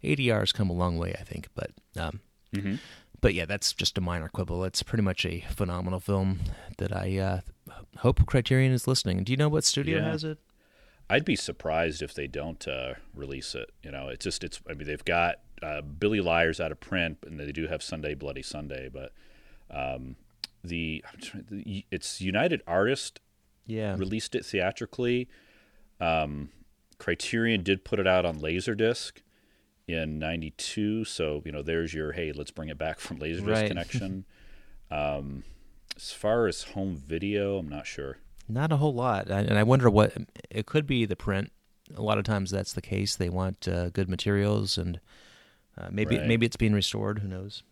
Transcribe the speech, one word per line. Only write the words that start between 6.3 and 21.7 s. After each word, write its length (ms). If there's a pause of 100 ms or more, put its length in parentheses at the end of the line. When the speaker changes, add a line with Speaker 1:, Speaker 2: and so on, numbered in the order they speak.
Speaker 1:
that 120
I, 280
uh, 220 (580)
hope 260
Criterion 480
is 140
listening. 360
Do 80
you 60
know 100
what 160
studio 360
Speaker 2:
Yeah. 120
Speaker 1:
has 140
it? 140 (680)
Speaker 2:
I'd 140
be 140
surprised 640
if 120
they 140
don't, 400
uh, 280 (180)
release 420
it. 140 (140)
You 80
know, 180
it's 160
just, 180
it's, 160 (100)
I 40
mean, 140
they've 180
got, 320 (240)
uh, 200
Billy 380
Liar's 400
out 140
of 80
print, 440
and 140
they 140
do 140
have 140
Sunday 340
Bloody 260
Sunday, 480
but, 240 (580)
um, 460 (460)
the, 460
I'm 120
trying, 280
the, 400